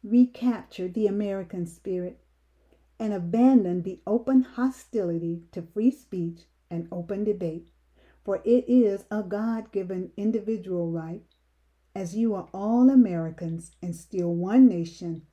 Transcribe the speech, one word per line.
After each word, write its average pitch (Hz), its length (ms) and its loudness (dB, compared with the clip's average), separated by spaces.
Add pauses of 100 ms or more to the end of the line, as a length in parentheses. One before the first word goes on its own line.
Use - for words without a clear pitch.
Recapture 233 840 0
the 208 180 -2
American 196 600 -4
spirit 180 520 -10 (800)
and 220 140 -4
abandon 190 680 4
the 185 240 -10
open 240 360 2
hostility 170 1080 -4
to 180 100 -10
free 214 300 0
speech 170 560 -10 (240)
and 170 220 -6
open 190 320 -6
debate, 180 440 -4 (540)
for 196 220 -4
it 240 240 4
is 214 420 2
a 208 140 -4
God-given 196 920 -6
individual 196 760 -4
right, 165 320 -10 (720)
as 180 180 -10
you 226 180 0
are 185 220 -8
all 233 360 4
Americans 165 840 0 (100)
and 170 140 -8
still 175 360 -4
one 202 360 6
nation 170 540 -4 (100)